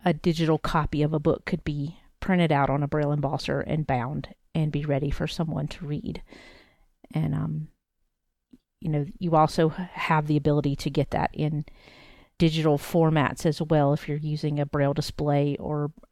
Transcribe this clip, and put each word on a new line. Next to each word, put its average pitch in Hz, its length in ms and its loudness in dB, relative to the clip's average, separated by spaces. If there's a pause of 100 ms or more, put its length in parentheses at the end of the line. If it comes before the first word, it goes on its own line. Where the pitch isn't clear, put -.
a 180 80 4
digital 160 440 2
copy 151 440 0
of 147 120 2
a 156 60 2
book 151 240 0
could - 220 -4
be 147 340 -6 (220)
printed 175 320 2
out 139 160 2
on 139 120 0
a 143 60 -2
Braille 147 260 0
embosser 143 540 -2
and 156 180 -2
bound 131 440 -4 (260)
and 156 160 0
be 147 140 -4
ready 147 260 0
for 160 160 -4
someone 156 400 -4
to - 180 -12
read. 147 380 -8 (920)
And, 151 220 -2
um, 156 320 -4 (1120)
you 160 100 -8
know, 147 160 0 (140)
you 170 160 0
also 156 420 4
h-, 180 140 -6
have 156 360 0
the 151 100 4
ability 147 400 2
to - 120 -4
get 139 220 0
that - 220 0
in 151 320 -4 (720)
digital 156 400 4
formats 160 680 2
as 156 160 0
well 151 300 4
if 147 160 -2
you're 147 100 -4
using 151 400 -4
a 143 80 0
Braille 143 280 0
display 143 640 0
or 147 320 -4 (200)